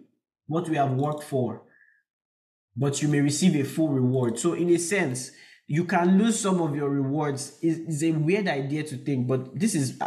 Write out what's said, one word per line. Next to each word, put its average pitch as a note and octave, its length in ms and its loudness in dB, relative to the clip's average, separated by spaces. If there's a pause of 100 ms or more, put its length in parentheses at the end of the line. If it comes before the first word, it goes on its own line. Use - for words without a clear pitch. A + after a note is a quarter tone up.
(480)
what E3 220 -2
we D#3 60 0
have C3+ 160 2
worked D3 320 -2
for, A#2 400 -4 (1120)
but C#3 260 -2
you D3 60 2
may C#3+ 140 4
receive D3 340 4
a C#3 80 2
full D#3 240 0
reward." B2+ 500 2
So E3+ 160 0
in E3+ 160 0
a E3+ 80 6
sense, E3 540 -2 (340)
you E3 200 0
can F3+ 320 4
lose A3 200 4
some F#3 240 0
of D3 140 0
your C#3+ 140 -2
rewards. C#3 720 -2
It's, E3 180 0
it's D#3+ 240 -4
a E3 80 2
weird E3+ 360 0
idea D3 360 -2
to C3+ 140 -10
think, B2+ 300 -2
but C3 300 -2
this G3+ 160 0
is C3 320 -2